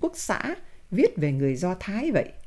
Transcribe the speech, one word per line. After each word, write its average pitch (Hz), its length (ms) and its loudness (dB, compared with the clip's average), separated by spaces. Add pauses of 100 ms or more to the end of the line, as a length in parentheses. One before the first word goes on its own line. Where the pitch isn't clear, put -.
Quốc - 160 0
xã - 380 -2 (360)
viết 262 260 4
về 147 160 2
người 135 240 2
Do 180 240 0
Thái 233 300 -2
vậy. 190 180 2 (180)